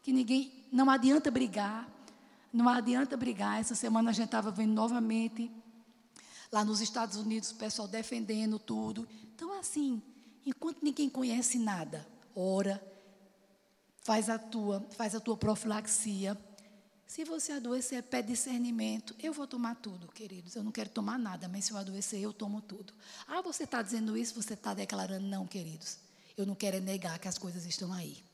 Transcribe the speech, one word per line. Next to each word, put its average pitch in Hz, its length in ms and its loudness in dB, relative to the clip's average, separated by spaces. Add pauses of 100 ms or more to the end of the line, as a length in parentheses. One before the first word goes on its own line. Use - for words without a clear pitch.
que 277 100 0
ninguém, 262 400 4 (180)
não 262 200 8
adianta 269 420 8
brigar, 220 580 0 (600)
não 233 160 8
adianta 247 480 6
brigar. 214 460 0
Essa 226 120 -2
semana 226 360 4
a 226 40 4
gente 226 140 2
tava 220 240 0
vendo 214 220 4
novamente, 226 760 2 (1000)
lá 214 140 4
nos 214 160 2
Estados 226 340 -2
Unidos, 220 360 -2
o - 40 -14
pessoal 214 320 -4
defendendo 220 720 -2
tudo. 220 480 -4 (260)
Então, 370 240 -8
assim, 277 440 0 (440)
enquanto - 380 -4
ninguém 285 260 2
conhece 247 480 0
nada, 165 480 -2 (300)
ora, 190 500 2 (1160)
faz 220 280 2
a 226 80 0
tua, 220 540 -2
faz 220 240 -4
a 220 60 -4
tua 220 160 0
profilaxia. 208 1000 0 (680)
Se - 160 -8
você 311 300 -4
adoecer, 247 500 -2
pede 247 240 -2
discernimento. 233 920 -2
Eu 320 140 -4
vou 285 160 -6
tomar 240 280 -4
tudo, 180 340 -12
queridos. 185 440 -14
Eu 214 120 -6
não 220 80 -4
quero 214 160 -4
tomar 220 280 -4
nada, 185 300 -4
mas 190 160 -6
se - 80 -2
eu 214 60 -8
adoecer, 196 420 -6
eu 208 140 -4
tomo 208 260 -6
tudo. 208 320 -14 (340)
Ah, 320 160 -4
você 339 240 -4
tá 247 160 -2
dizendo 220 360 -2
isso, 233 180 -4
você 226 180 -6
tá 202 200 -6
declarando. 190 520 -4
Não, 190 220 -4
queridos. 160 520 -10 (360)
Eu 196 100 -2
não 196 100 -2
quero 196 200 -2
é 190 60 -2
negar 185 380 -4
que - 100 -8
as 180 80 -4
coisas 175 280 -8
estão 180 280 -4
aí. 160 280 -8 (120)